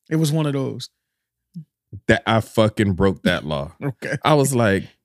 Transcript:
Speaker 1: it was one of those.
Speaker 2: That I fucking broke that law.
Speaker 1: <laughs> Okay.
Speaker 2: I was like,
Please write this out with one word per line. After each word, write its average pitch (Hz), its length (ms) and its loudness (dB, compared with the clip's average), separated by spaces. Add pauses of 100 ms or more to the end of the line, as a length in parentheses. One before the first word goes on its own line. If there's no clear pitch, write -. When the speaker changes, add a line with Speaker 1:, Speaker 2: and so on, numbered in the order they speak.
Speaker 1:
it 160 80 0
was 160 140 2
one 156 140 0
of 143 80 -2
those. 127 360 -6 (1160)
Speaker 2:
That 110 180 2
I 110 160 2
fucking 107 520 0
broke 95 300 0
that 87 220 0
law. 73 320 -6
Speaker 1:
<laughs> - 60 -16
Okay. - 400 -8
Speaker 2:
I 151 120 4
was 135 200 2
like, 104 280 2 (220)